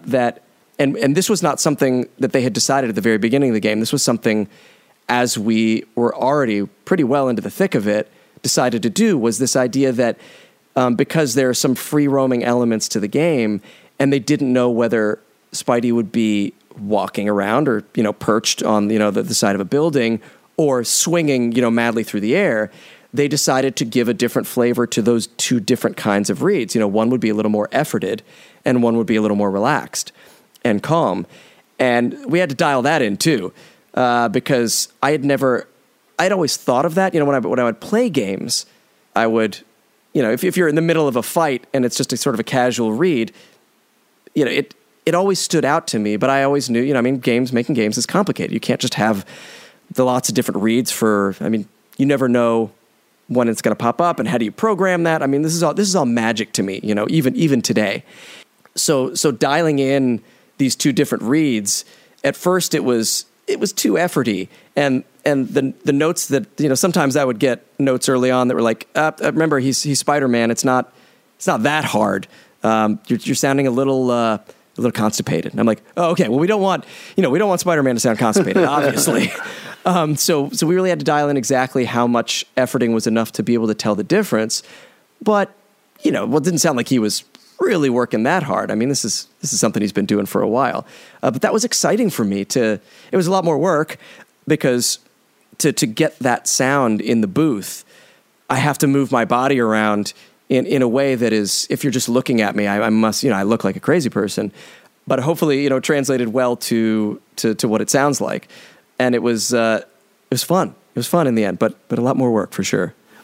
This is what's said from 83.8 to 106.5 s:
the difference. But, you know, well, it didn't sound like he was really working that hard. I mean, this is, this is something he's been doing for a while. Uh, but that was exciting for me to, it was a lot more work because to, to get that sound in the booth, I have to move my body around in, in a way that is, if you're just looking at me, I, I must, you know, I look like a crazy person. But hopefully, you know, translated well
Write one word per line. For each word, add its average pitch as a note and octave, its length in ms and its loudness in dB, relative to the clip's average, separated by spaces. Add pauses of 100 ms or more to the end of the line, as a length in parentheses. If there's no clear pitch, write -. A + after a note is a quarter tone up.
the G2+ 80 -2
difference. A2+ 600 -2 (580)
But, G#3 320 0 (480)
you - 100 2
know, G#2 140 -2
well, A#2+ 120 0
it D3 60 0
didn't E3 160 0
sound D3+ 180 0
like A#2+ 100 -2
he C3 120 2
was G#2+ 240 -2 (360)
really F3 320 0
working A#2+ 320 0
that D#3 200 2
hard. G2+ 280 -2
I G#2 40 -2
mean, A2+ 140 0
this C#3 160 -2
is, - 220 -6 (140)
this - 120 -6
is A2 60 -2
something A2 220 0
he's G#2 100 -2
been G2+ 160 -2
doing G2+ 180 0
for G2 160 -2
a G#2 60 0
while. A#2+ 380 -2 (360)
Uh, - 80 0
but B2 140 -4
that G#3 100 2
was A3 100 0
exciting G#3+ 460 0
for C3 140 -4
me G2 220 -2
to, A2 340 0 (320)
it E3+ 60 0
was F3 100 0
a F3+ 40 0
lot F#3+ 120 2
more E3 140 0
work D#3 400 0 (500)
because B2+ 520 0 (600)
to, D3 120 2
to - 140 -2
get A#2+ 340 -2
that B2 280 0
sound C3 540 2
in A#2 200 2
the G#2 60 0
booth, G#2+ 580 -2 (640)
I C3+ 60 -2
have C3 240 0
to D3+ 80 2
move C#3 240 2
my A#2+ 140 2
body B2+ 340 2
around G#2+ 540 0 (360)
in, C3 160 2
in C3+ 160 2
a B2 60 4
way C3 260 2
that A#2 200 0
is, G#2 360 -2
if D3 140 -4
you're C#3 80 -2
just A#2+ 180 -2
looking A#2+ 320 0
at G2 140 -2
me, G#2 100 -2
I, G#2 220 0
I - 20 2
must, A2 340 0
you C3+ 60 2
know, A2 60 0
I G2 80 -2
look A2 200 0
like - 120 -2
a F#2 40 -12
crazy C#3+ 300 0
person. G#2 420 -2 (540)
But C3 140 0
hopefully, C#3+ 440 0
you C#3+ 60 0
know, C3 100 0
translated C3 500 0
well B2 280 0